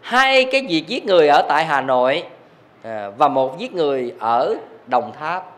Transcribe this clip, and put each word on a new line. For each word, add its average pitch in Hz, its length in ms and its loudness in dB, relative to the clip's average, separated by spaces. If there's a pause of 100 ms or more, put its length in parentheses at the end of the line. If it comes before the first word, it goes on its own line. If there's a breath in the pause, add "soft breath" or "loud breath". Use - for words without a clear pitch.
Hai 262 420 2
cái 262 260 -2
việc 160 180 -2
giết 240 180 -6
người 175 220 6
ở 147 220 6
tại 156 160 2
Hà 147 160 0
Nội, 131 420 0 (600)
à, 107 340 -10
và 143 100 4
một 135 300 0
giết 233 160 -10
người 135 460 -2
ở 120 360 0 (320)
Đồng 120 320 -2
Tháp. 165 260 -8 (120)